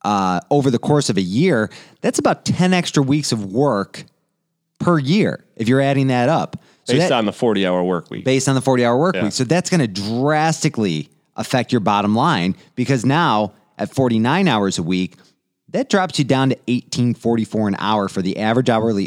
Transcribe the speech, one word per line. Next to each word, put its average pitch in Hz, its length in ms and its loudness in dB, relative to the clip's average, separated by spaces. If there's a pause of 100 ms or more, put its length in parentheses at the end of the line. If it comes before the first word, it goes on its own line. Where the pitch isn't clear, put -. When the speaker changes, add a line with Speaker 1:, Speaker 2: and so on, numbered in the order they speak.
Speaker 1:
uh, 92 400 -2 (100)
over 143 200 2
the 117 80 0
course 147 320 0
of 98 80 -2
a 98 40 2
year, 113 460 0 (320)
that's 247 180 -2
about 254 280 0
ten 185 260 2
extra 170 300 0
weeks 139 280 -2
of 101 220 -4
work 117 520 -2 (720)
per 175 200 2
year 139 460 0 (120)
if 110 120 -2
you're 135 140 4
adding 139 240 2
that 123 240 2
up. 143 260 -2 (280)
So 120 100 0
Speaker 2:
Based 165 160 2
Speaker 1:
that - 20 0
Speaker 2:
on 117 140 2
the 101 80 -2
forty-hour 98 500 0
work 90 240 -2
week. - 160 -10
Speaker 1:
Based 131 240 0
on 135 60 2
the 127 80 0
forty-hour 123 340 2
work 170 180 0
Speaker 2:
Yeah. 92 100 -2
Speaker 1:
week. 104 100 -4
So 131 100 -2
that's 160 240 0
gonna 151 200 0
drastically 117 1200 -2 (260)
affect 117 340 -2
your 117 120 2
bottom 104 320 2
line, 113 420 0 (200)
because 123 280 0
now 127 480 0 (280)
at 104 140 -8
forty-nine 131 540 2
hours 101 280 0
a 95 60 -2
week, 90 320 -2 (540)
that 247 200 -4
drops 185 300 0
you 147 60 0
down 131 260 0
to - 160 -2
eighteen 120 480 -2
forty-four 110 540 -2
an 98 100 -2
hour 101 300 0
for 95 140 -4
the 92 160 -4
average 117 300 0
hourly 113 380 0